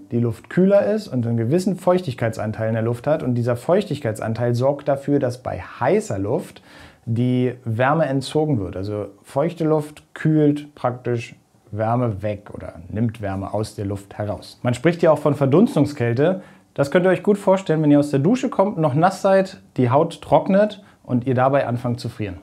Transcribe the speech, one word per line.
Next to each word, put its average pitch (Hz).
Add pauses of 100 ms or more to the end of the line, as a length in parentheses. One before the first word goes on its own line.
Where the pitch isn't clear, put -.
die 120
Luft 117
kühler 202
ist 208
und 120
einen 117
gewissen 175
Feuchtigkeitsanteil 117
in 113
der 113
Luft 117
hat. 151
Und 127
dieser 120
Feuchtigkeitsanteil 123
sorgt 139
dafür, 143
dass 123
bei 95
heißer 135
Luft 107 (420)
die 123 (100)
Wärme 131
entzogen 139
wird. 87
Also 101 (160)
feuchte 165
Luft 151 (140)
kühlt 151
praktisch 120 (340)
Wärme 110
weg 104
oder - (160)
nimmt 110
Wärme 95
aus 110
der 104
Luft 98
heraus. 104
Man 120
spricht 170
ja 165
auch 147
von 147
Verdunstungskälte. 143 (320)
Das 143
könnt 180
ihr 185
euch 180
gut 202
vorstellen, 190
wenn 147
ihr 143
aus 143
der 139
Dusche 226
kommt, 196
noch 147
nass 180
seid, 190 (160)
die 123
Haut 160
trocknet 190 (200)
und 123
ihr 127
dabei 135
anfangt 120
zu 117
frieren. 95